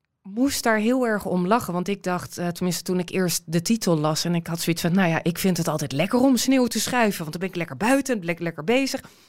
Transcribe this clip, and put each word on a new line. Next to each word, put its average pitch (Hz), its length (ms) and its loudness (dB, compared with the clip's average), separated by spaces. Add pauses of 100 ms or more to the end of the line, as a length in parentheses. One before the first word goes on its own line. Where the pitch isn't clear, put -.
(220)
moest 233 400 0
daar 220 160 4
heel 247 280 2
erg 214 200 -2
om 180 200 0
lachen, 214 260 0
want 175 160 -2
ik 202 140 -4
dacht, - 360 -4
eh, 175 100 -2
tenminste 175 340 -4
toen 180 160 -2
ik 180 120 -4
eerst 180 360 0
de 170 160 0
titel 185 360 2
las 151 260 0
en 170 100 0
ik 170 120 -2
had 165 140 -4
zoiets 165 220 0
van, 170 100 2
nou 190 160 4
ja, 160 140 0
ik 165 160 -2
vind 185 180 2
het 165 120 -2
altijd 151 240 -2
lekker 185 280 0
om 262 160 6
sneeuw 254 300 4
te 226 140 -2
schuiven, 226 380 0
want 156 120 -6
dan 165 100 -8
ben 185 80 -4
ik 175 80 -12
lekker 160 200 -6
buiten, 254 440 2
ben 165 80 -6
ik 170 100 -4
lekker 165 260 -6
bezig. 262 360 0 (280)